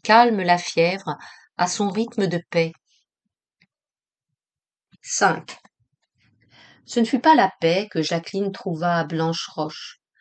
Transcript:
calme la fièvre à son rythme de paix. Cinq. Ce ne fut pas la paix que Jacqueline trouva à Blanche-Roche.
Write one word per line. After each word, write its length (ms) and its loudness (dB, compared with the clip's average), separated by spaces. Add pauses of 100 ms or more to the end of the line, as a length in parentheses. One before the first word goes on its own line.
calme 380 4
la 160 2
fièvre 580 -2 (420)
à 100 0
son 220 -2
rythme 380 -2
de 220 -2
paix. 240 0 (2250)
Cinq. 560 -2 (1300)
Ce 140 -2
ne 60 4
fut 160 0
pas 120 6
la 180 6 (100)
paix 280 0
que 120 -2
Jacqueline 500 -4
trouva 460 -4
à 80 0
Blanche-Roche. 960 -6 (220)